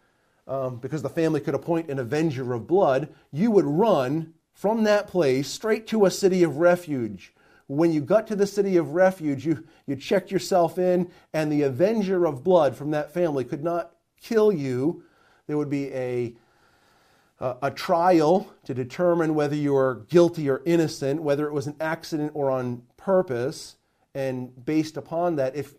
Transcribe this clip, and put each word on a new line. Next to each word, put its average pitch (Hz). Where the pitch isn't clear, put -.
um, 131
because 131
the 127
family 160
could 143
appoint 165
an 135
avenger 131
of 113
blood, 151
you 196
would 196
run 156
from 220
that 208
place 135
straight 220
to 220
a 180
city 185
of 147
refuge. 147
When 165
you 151
got 208
to 214
the 190
city 196
of 147
refuge, 156
you, 160
you -
checked -
yourself 175
in, 180
and 156
the 147
avenger 185
of 135
blood 160
from 143
that 151
family 151
could 143
not 170
kill 214
you 139
it 151
would 147
be 139
a, 123
a, 127
a 139
trial 175
to 139
determine 160
whether 147
you 143
are 131
guilty 170
or 131
innocent, 160
whether 147
it 147
was 139
an 147
accident 160
or 143
on 123
purpose. 160
And 127
based 156
upon 170
that, 135
if 147